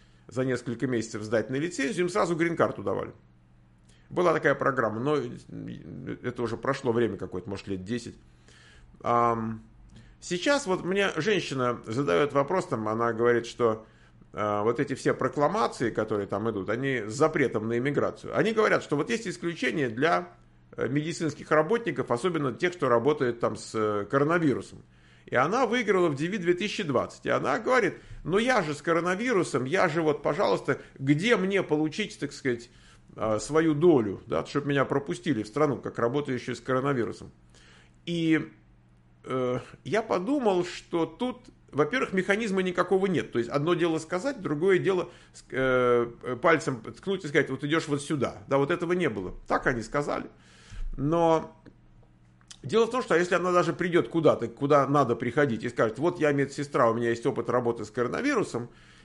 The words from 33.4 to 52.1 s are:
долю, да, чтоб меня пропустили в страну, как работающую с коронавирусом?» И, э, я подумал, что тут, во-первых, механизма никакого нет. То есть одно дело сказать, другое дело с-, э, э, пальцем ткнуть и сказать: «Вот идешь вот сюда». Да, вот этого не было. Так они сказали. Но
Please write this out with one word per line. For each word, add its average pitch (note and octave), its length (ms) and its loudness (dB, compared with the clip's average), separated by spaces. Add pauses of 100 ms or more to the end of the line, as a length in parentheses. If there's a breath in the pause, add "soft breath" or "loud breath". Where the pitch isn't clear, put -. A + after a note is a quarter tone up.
долю, C#3+ 540 4
да, D3 180 -2
чтоб C#3 200 -4
меня C#3 200 2
пропустили C#3+ 580 -2
в G2+ 40 -14
страну, C#3+ 300 0
как F#2+ 220 -8
работающую B2+ 560 -2
с - 60 -12
коронавирусом?» B2+ 720 -2 (720 soft breath)
И, E3 440 0 (760)
э, B2+ 340 -2 (240 loud breath)
я F#3 180 -2
подумал, G#3+ 640 0
что - 400 -4
тут, A#3+ 320 -6 (340)
во-первых, D3+ 420 0
механизма F#3+ 480 0
никакого F#3 440 2
нет. D#3 260 0
То A#2 80 0
есть A#2 100 0
одно D3 240 0
дело D#3+ 260 0
сказать, G3+ 420 -4
другое E3+ 380 2
дело F3 300 0 (240 loud breath)
с-, - 180 -20
э, B2 600 4 (120)
э, B2+ 140 -4
пальцем D3 440 2
ткнуть F#3 440 -6
и - 20 -8
сказать: C#3+ 220 2
«Вот C3+ 140 -6
идешь D3+ 240 0
вот C#3 140 0
сюда». B2 460 -4
Да, C#3 100 4
вот C#3 140 2
этого F3 220 -2
не F3+ 160 0
было. G2+ 260 -6 (120)
Так - 200 0
они B2 140 2
сказали. - 440 -4 (720 loud breath)
Но D#3+ 580 2 (1080)